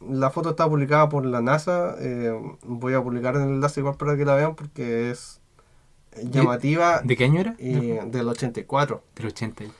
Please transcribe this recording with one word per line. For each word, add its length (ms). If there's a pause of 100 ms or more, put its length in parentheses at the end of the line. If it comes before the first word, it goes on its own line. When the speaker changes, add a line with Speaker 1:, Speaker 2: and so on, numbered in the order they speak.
Speaker 1:
la 300
foto 200
está 180
publicada 400
por 160
la 160
nasa, 600
eh, 360 (280)
voy 300
a 60
publicar 360
el 60
enlace 360
igual 180
para 200
que 80
la 100
vean 220
porque 560
es 280 (760)
Speaker 2:
¿De, 140
Speaker 1:
llamativa. 720
Speaker 2:
de 140
qué 80
año 160
era? 180
Speaker 1:
Y 140 (360)
del 200
ochenta 320
y 40
cuatro. 380 (140)
Speaker 2:
Del 100
ochenta 380
y 160